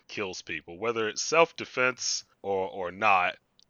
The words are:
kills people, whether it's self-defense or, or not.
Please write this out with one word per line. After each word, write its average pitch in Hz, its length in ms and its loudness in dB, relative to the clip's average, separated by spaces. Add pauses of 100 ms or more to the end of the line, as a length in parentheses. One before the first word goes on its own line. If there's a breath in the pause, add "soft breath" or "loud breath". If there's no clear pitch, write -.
kills 95 340 -6
people, 85 360 -10
whether 113 300 0
it's - 140 -6
self-defense 127 1000 0 (180)
or, 95 260 0
or 90 220 -6
not. 95 460 2 (320)